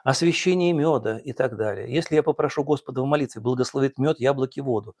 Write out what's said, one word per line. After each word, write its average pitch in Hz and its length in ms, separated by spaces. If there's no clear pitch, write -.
освящение 170 680
мёда 135 460
и 131 140
так 117 240
далее. 104 360
Если 156 240
я 151 60
попрошу 151 420
Господа 135 380
в 135 40
молитве 143 360
благословить 127 560
мёд, 147 220
яблоки, 131 400
воду, 110 400